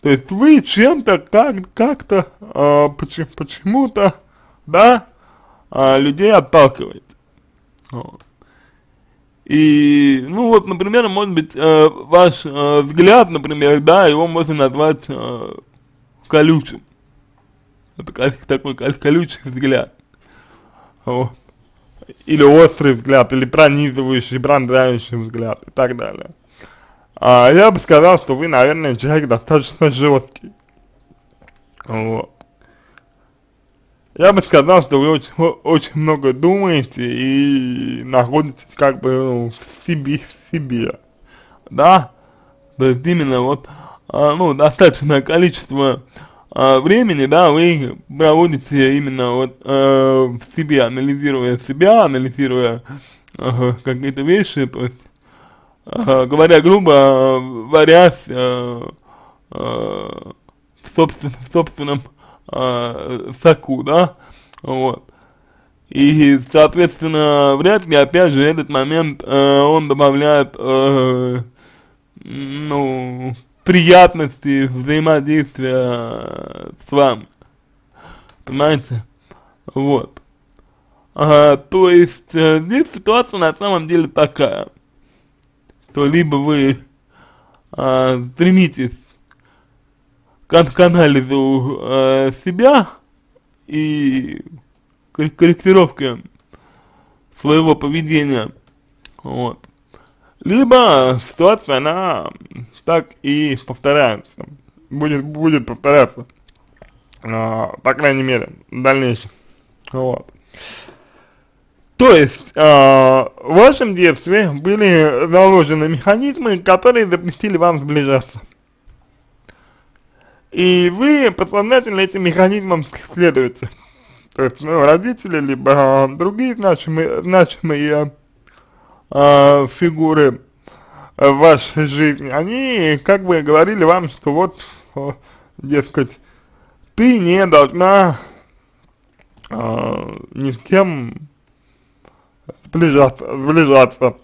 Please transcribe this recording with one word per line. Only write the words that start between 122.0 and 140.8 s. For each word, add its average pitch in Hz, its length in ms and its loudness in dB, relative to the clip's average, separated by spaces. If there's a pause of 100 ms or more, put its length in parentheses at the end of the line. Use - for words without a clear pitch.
этим 190 220 -4
механизмам 185 640 -2 (260)
следуете. 131 560 -4 (640)
То 135 120 -6
есть, 127 160 -8
ну, 151 260 0
родители, 180 540 -2
либо, 135 340 -2
а, 135 340 2
другие 202 460 -6
значимые, 160 680 -4
значимые, 151 920 -2 (960)
а, 143 560 4
фигуры 156 760 0 (760)
в 139 160 4
вашей 151 540 2
жизни, 143 420 -4
они 175 720 -4
как 196 220 0
бы 175 160 0
говорили 165 440 2
вам, 170 260 2
что - 240 -6
вот, 180 260 -4 (340)
о, 139 200 -10 (420)
дескать, 139 640 -4 (760)
ты 240 240 2
не 185 280 2
должна, 175 720 2 (1300)
а, 117 640 -8 (180)
ни 135 200 -8
с 117 60 -12
кем 175 560 -2 (1500)